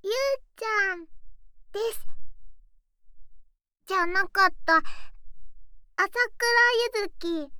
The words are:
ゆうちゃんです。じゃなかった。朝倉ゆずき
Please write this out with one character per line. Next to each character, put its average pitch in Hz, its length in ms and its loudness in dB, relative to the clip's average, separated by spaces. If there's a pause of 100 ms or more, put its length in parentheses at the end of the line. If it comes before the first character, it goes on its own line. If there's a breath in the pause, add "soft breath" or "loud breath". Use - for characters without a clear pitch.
ゆ 392 60 -4
う 440 40 0 (440)
ち - 60 -10
ゃ 403 320 0
ん 339 100 -12
で - 720 -10 (140)
す。 - 120 -2 (1800)
じ 381 80 -2
ゃ 349 100 2
な 370 220 2
か 381 200 4
っ 359 60 2 (120)
た。 330 100 6
朝 320 80 6 (1120 loud breath)
倉 381 160 0 (880)
ゆ 403 60 0
ず 370 60 -4 (100)
き 320 300 -2 (100)